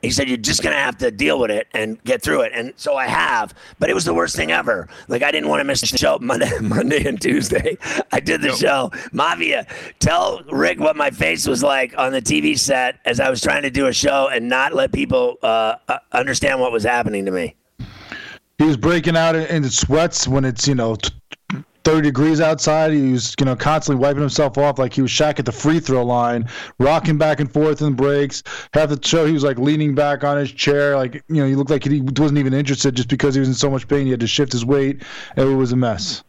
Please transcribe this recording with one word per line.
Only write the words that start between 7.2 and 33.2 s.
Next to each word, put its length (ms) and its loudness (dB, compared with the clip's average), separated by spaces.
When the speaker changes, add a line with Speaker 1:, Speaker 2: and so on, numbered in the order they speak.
Speaker 1:
Tuesday. 560 -2
I 80 0
did 200 -2
the 60 -2
Speaker 2:
Nope. 120 -2
Speaker 1:
show. 320 0
Mafia, 560 -2
tell 500 0
Rick 300 -2
what 160 2
my 160 0
face 340 -2
was 160 -2
like 360 0
on 160 0
the 80 -2
T 180 0
V 160 0
set 480 0
as 160 -2
I 100 2
was 120 -2
trying 220 0
to 60 -2
do 180 0
a 60 0
show 360 2
and 180 -2
not 260 0
let 200 0
people, 500 0
uh, 320 2
uh, 100 -2
understand 480 0
what 100 0
was 120 0
happening 420 -2
to 60 -4
me. 260 -4
Speaker 3:
He 60 4
was 140 4
breaking 400 2
out 180 4
in, 120 0
in 220 0
sweats 600 0
when 160 2
it's, 220 -2
you 80 2
know, 200 0
t-, 160 -6
thirty 160 4
degrees 400 2
outside. 500 2
He 220 2
was, 260 -4
you 60 2
know, 100 0
constantly 460 0
wiping 180 2
himself 380 0
off 200 2
like 160 -2
he 80 0
was 100 0
Shaq 280 0
at 60 -2
the 80 -4
free 260 0
throw 260 0
line, 400 0
rocking 400 2
back 220 2
and 120 -2
forth 300 2
in 120 0
breaks. 500 0
Half 160 2
the 120 -2
show, 240 2
he 60 2
was, 140 2
like, 120 0
leaning 380 2
back 300 0
on 100 2
his 160 -2
chair. 460 2
Like, 320 -4
you 120 2
know, 60 4
he 80 2
looked 160 0
like 140 0
he 160 2
wasn't 360 2
even 160 2
interested 420 0
just 120 -2
because 260 4